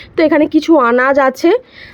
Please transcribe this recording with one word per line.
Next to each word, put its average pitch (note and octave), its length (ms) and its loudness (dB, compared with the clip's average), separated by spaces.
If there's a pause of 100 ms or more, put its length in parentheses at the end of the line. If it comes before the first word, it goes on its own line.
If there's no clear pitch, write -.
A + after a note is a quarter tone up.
(160)
তো E4+ 60 0
এখানে D4+ 240 0
কিছু D#4 320 0
আনাজ B3+ 400 0
আছে, C4+ 320 0 (440)